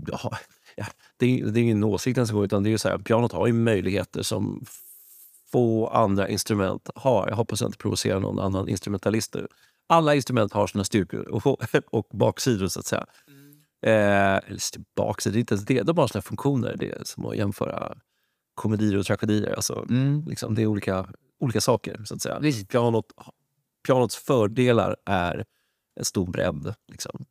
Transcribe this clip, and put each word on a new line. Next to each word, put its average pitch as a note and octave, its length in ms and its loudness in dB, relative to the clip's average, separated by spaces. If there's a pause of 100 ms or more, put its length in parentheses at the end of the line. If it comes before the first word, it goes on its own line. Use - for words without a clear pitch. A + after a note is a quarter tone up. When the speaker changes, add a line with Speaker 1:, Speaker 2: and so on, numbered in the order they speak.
(140)
Speaker 1:
har, - 240 -8 (380)
ja, G#2+ 100 -10 (320)
det B2 240 2
är, G#2 40 -6
det G#2+ 140 0
är - 40 6
ingen G#2+ 200 4
åsikt G#2+ 340 0
ens A#2+ 120 2
en G#2+ 60 -2
gång, G#2 100 2
utan G2 180 0
det G#2+ 60 2
är - 20 4
ju A2 60 2
så G2 120 0
här, F#2 80 0
pianot A2+ 340 2
har F#2 160 0
ju A#2+ 60 4
möjligheter G2+ 720 0
som G2+ 420 -4 (880)
få A2+ 360 2
andra G2+ 420 2
instrument G2+ 640 0
har. A#2+ 340 2
Jag G#2+ 60 -2
hoppas G#2+ 260 -2
jag A#2 60 0
inte G#2 100 -8
provocerar G2+ 420 -2
någon G2+ 200 -2
annan G2 300 -2
instrumentalist G2+ 640 -2
nu. G2 140 -6 (420)
Alla D#3+ 260 6
instrument A#2+ 380 0
har G#2 140 2
sina G2+ 160 -2
styrkor G#2 440 -2
och, A#2+ 340 0 (140)
<laughs> - 160 -2
och G#2+ 220 -2
baksidor, G#2+ 540 2
så F#2 120 -6
att - 60 -10
säga. - 200 -4 (220)
Speaker 2:
Mm. C#3+ 240 -20 (340)
Speaker 1:
Eh, G2+ 520 4 (100)
eller G2+ 80 -10
st-, - 240 -8 (160)
baksidor, G#2 380 -2
det G#2 40 0
är - 20 4
inte A#2+ 140 -2
ens G2+ 120 0
det. B2+ 180 2
De E3+ 140 0
har C#3+ 100 4
sina G#2 140 -4
funktioner. C3+ 580 -2
Det - 120 -4
är - 120 -10
som - 220 -10
att A1 120 -4
jämföra - 600 -4 (580)
komedier G#2+ 420 0
och G2 80 0
tragedier. G#2+ 500 0
Alltså, - 340 -6
Speaker 2:
Mm. C#3 380 0
Speaker 1:
liksom, A2+ 280 -4
det A2 60 2
är A2 60 2
olika, F#2+ 400 -2 (320)
olika A2 220 0
saker, - 440 0
så - 100 -10
att - 60 -10
säga. - 180 -4
Speaker 2:
Visst. B2+ 300 -2
Speaker 1:
Pianot, A#2 360 2 (800)
pianots B2+ 280 4
fördelar A2 800 2 (100)
är F2+ 400 0 (540)
en - 60 -6
stor F#2 260 -2
bredd. E2 420 -2 (180)
Liksom. - 400 -12